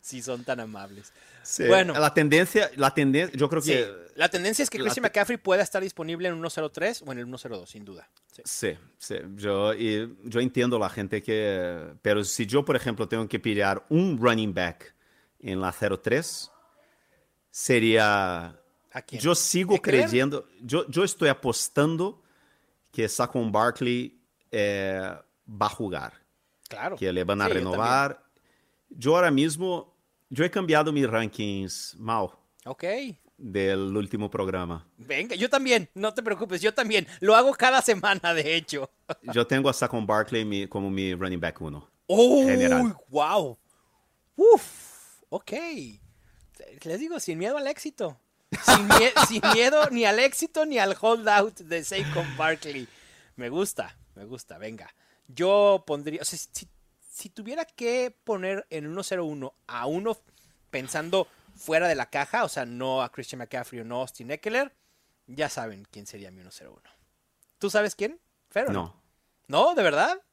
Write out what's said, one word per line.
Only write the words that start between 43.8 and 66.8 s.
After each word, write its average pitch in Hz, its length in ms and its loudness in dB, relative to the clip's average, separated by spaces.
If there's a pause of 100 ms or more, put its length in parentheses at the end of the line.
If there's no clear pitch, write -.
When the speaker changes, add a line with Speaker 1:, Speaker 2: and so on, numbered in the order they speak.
Speaker 1:
Uf, - 960 4
ok. - 220 -8 (1300)
Les 165 160 -6
digo, 320 220 -8
sin 160 180 -6
miedo 226 180 -4
al 285 100 -4
éxito. - 500 -8 (480)
Sin 220 220 6
mie-, 220 320 8
<laughs> 262 80 6
sin - 140 -2 (120)
miedo 285 380 6
ni 240 140 0
al 208 140 4
éxito 302 460 0
ni 294 120 -2
al 196 220 2
holdout 220 640 2
de 165 220 -6
Saquon 151 540 -4
Barkley. 156 500 -4 (500)
Me 123 120 -8
gusta, 170 480 -6 (180)
me 101 100 -18
gusta, 117 320 -18
venga. 101 360 -16 (340)
Yo 190 600 4
pondría, 151 340 -6
o 147 40 -8
sea, 175 120 -6 (140)
si, - 160 -14 (420)
si - 200 -16
tuviera 254 360 -8
que 247 580 -4
poner 196 460 -4
en 151 180 -10
uno 180 160 -8
cero 180 220 -4
uno 143 280 -10 (140)
a 120 200 -8
uno 196 300 -4 (520)
pensando 160 580 -2 (280)
fuera 160 320 0
de 165 80 2
la 127 140 -6
caja, 143 360 -2
o 160 40 -4
sea, 135 160 -6
no 131 380 -4
a 117 80 -6
Christian 131 280 -14
McCaffrey 120 420 -10
o 110 40 -12
no 120 140 -8
a - 20 -4
Austin 123 300 -10
Eckler, 233 420 -4 (540)
ya 139 220 -4
saben 104 420 -10
quién 104 140 -18
sería 98 260 -18
mi 95 100 -20
uno 92 100 -20
cero - 300 -20